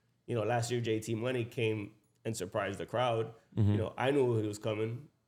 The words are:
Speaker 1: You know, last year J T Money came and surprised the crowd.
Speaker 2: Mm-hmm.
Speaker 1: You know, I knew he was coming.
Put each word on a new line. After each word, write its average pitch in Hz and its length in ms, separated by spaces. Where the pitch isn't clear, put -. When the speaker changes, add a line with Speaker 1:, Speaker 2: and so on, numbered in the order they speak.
Speaker 1:
You 120 100
know, 110 80
last 117 260
year 123 100
J 110 200
T 113 140
Money 120 300
came 110 460
and 113 120
surprised 98 420
the 85 80
crowd. 117 460
Speaker 2:
Mm-hmm. 104 160
Speaker 1:
You 104 60
know, - 200
I 127 140
knew 123 280
he 107 60
was 104 120
coming. 113 500